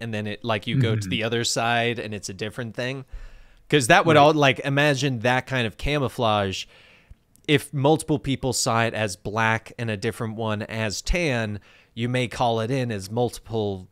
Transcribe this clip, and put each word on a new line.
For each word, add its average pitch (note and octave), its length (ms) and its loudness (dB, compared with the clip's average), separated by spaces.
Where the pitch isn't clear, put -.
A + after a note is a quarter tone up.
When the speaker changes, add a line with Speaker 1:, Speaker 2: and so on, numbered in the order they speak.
Speaker 1:
and A#2 100 -10
then G#2+ 140 -4
it, G#2 180 -10
like, A2 220 -2
you B2 160 0
go A2+ 140 2
to A2 60 -2
Speaker 2:
Mm-hmm. F#2+ 100 -6
Speaker 1:
the A2+ 120 -2
other A#2 200 -2
side A#2 560 0
and G#2+ 160 -8
it's G2+ 120 -10
a G2+ 60 -10
different A2 420 -8
thing. C3 300 -6
'Cause C#3+ 160 4
that F3 220 8
would D#3 80 8
Speaker 2:
Right. D3 60 10
Speaker 1:
all, D3+ 120 8
like, C#3+ 320 4
imagine C#3 540 2
that B2 260 0
kind B2+ 220 -2
of G2 100 -10
camouflage. A2 880 0
If D3 240 2
multiple D3 460 2
people C3 340 -2
saw A2+ 340 0
it A2+ 100 -4
as G#2+ 200 -4
black A2 600 -2
and A#2 140 -4
a G#2+ 60 -4
different A2 400 -6
one A2 260 -4
as A2 400 -6
tan, A#2+ 560 -2
you A#2 160 -4
may B2 180 -2
call A#2 340 0
it A2 100 -2
in B2+ 200 -2
as G2 200 -8
multiple G#2+ 800 -4